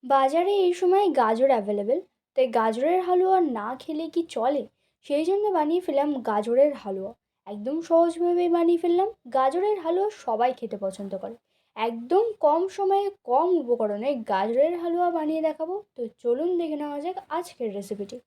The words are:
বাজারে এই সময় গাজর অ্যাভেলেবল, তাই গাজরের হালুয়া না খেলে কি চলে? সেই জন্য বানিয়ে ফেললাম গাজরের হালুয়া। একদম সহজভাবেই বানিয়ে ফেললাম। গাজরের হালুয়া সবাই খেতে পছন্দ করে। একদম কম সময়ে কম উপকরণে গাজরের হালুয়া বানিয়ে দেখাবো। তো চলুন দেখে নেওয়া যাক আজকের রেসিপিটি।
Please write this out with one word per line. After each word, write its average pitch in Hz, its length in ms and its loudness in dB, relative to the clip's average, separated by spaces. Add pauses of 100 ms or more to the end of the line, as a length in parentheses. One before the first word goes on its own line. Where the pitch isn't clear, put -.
(140)
বাজারে 302 400 2 (120)
এই 349 160 2
সময় 381 240 4 (160)
গাজর 226 340 2
অ্যাভেলেবল, 208 440 0 (360)
তাই 262 120 2 (120)
গাজরের 247 480 2
হালুয়া 370 300 4 (200)
না 208 100 -6 (140)
খেলে 320 320 -6
কি 339 80 -2 (140)
চলে? 247 280 0 (440)
সেই 294 220 0
জন্য 403 160 0 (120)
বানিয়ে 311 280 0
ফেললাম 294 240 0 (200)
গাজরের 240 420 2 (100)
হালুয়া। 190 300 -8 (400)
একদম 214 260 -8 (120)
সহজভাবেই 339 680 2
বানিয়ে 339 260 2
ফেললাম। 359 260 2 (280)
গাজরের 359 460 2
হালুয়া 359 260 0 (160)
সবাই 240 340 0
খেতে 214 260 -8
পছন্দ 190 260 -8 (120)
করে। 220 120 -12 (520)
একদম 247 380 0 (200)
কম 311 160 4 (160)
সময়ে 392 300 0 (220)
কম 285 180 4 (140)
উপকরণে 233 480 -2 (220)
গাজরের 233 500 2
হালুয়া 349 360 0
বানিয়ে 311 300 -2
দেখাবো। 320 280 -4 (200)
তো 254 60 -10 (220)
চলুন 262 260 0 (120)
দেখে 302 200 -4
নেওয়া 294 220 -6
যাক 370 140 -6 (200)
আজকের 254 420 -6
রেসিপিটি। 202 480 -10